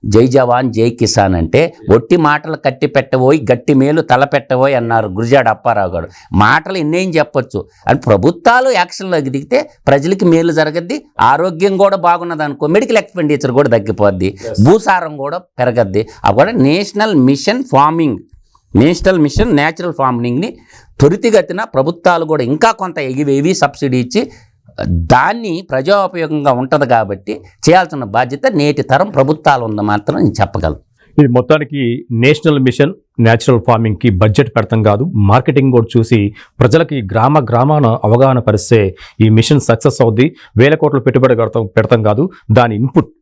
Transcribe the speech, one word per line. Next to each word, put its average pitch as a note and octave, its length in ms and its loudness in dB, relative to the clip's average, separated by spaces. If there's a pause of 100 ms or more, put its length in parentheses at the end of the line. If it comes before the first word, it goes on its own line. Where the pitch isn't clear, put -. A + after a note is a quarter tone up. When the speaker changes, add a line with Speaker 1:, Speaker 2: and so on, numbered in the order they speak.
Speaker 1:
జై A2+ 220 4
జవాన్ B2 460 0
జై A2 160 0
కిసాన్ G2+ 460 0
అంటే G#2 400 -2 (200)
ఒట్టి B2 220 0
మాటలు D3+ 480 -2
కట్టి C3+ 220 -2
పెట్టబోయి C3 680 0
గట్టి B2 200 -2
మేలు C#3 280 2
తల C3+ 220 0
పెట్టబోయి C3+ 520 -2
అన్నారు A#2 320 -2
గురజాడ A#2 420 0
అప్పారావు G#2 420 -2
గారు. E2 160 -6 (260)
మాటలు D3+ 440 2
ఎన్నేం E3+ 320 -2
చెప్పొచ్చు C#3+ 560 -4 (220)
అని C3+ 120 0
ప్రభుత్వాలు F3 720 2
యాక్షన్లోకి F3+ 600 -4
దిగితే D#3 400 -4 (180)
ప్రజలకి E3 380 0
మేలు E3 260 2
జరగద్ది, E3+ 540 -4 (160)
ఆరోగ్యం E3+ 560 0
కూడా G3 200 2
బాగున్నది E3+ 460 -2
అనుకో, C#3+ 240 -6
మెడికల్ A3 300 2
ఎక్స్‌పెండిచర్ D3+ 540 -2
కూడా B2 180 2
తగ్గిపోద్ది, G2+ 680 -2 (100)
Speaker 2:
Yes. G#2+ 180 0
Speaker 1:
భూసారం F3 520 0
కూడా C#3+ 200 -8
పెరగద్ది. A#2+ 720 -2 (180)
అప్పుడు G#2+ 260 2
నేషనల్ G3 640 0
మిషన్ C#3+ 480 0
ఫార్మింగ్, D3 560 0 (560)
నేషనల్ E3 440 2
మిషన్ D3+ 360 0
న్యాచురల్ D#3 380 -4
ఫార్మింగ్ని B2+ 640 -4 (420)
త్వరితగతిన G3 640 0
ప్రభుత్వాలు E3+ 640 -2
కూడా D3+ 180 -2
ఇంకా D#3 280 0
కొంత F#3 280 -8
ఎగివేవి C#3 540 -2
సబ్సిడీ C#3 440 -2
ఇచ్చి B2+ 340 -4 (560)
దాన్ని D#3+ 840 -2
ప్రజోపయోగంగా D#3 800 -2
ఉంటది C3 340 -2
కాబట్టి G#2+ 560 -2 (280)
చేయాల్సిన E3 340 2
బాధ్యత A#2+ 380 -4 (120)
నేటి D3 280 -2
తరం C#3+ 280 0
ప్రభుత్వాలు C#3 560 0
ఉంది G#2+ 160 -6
మాత్రం G#2 360 -4
నేను G2 240 0
చెప్పగలను. E2+ 380 -4 (380)
Speaker 3:
ఇది D3 100 4
మొత్తానికి B2+ 840 -2
నేషనల్ C#3+ 480 0
మిషన్ C3 340 0 (260)
న్యాచురల్ A#2 480 2
ఫార్మింగ్‌కి A2+ 420 0
బడ్జెట్ G#2+ 460 0
పెడతాం A2 280 -2
కాదు, G#2 200 2
మార్కెటింగ్ C3 680 0
కూడా A#2 280 2
చూసి G#2+ 340 0 (260)
ప్రజలకి D3 420 0
గ్రామ A2+ 380 0
గ్రామాన C3+ 460 0
అవగాహన A#2+ 540 2
పరిస్తే G#2 560 0 (260)
ఈ A2 80 4
మిషన్ A2+ 300 4
సక్సెస్ B2+ 420 0
అవుద్ది. D3 340 2 (220)
వేల C#3 180 4
కోట్ల C#3+ 240 -2
పెట్టుబడి B2+ 360 2
కడతాం, A2 420 -2
పెడతాం A2+ 260 0
కాదు, G#2+ 260 0 (220)
దాని A#2 240 2
ఇన్‌పుట్ C3 340 0 (120)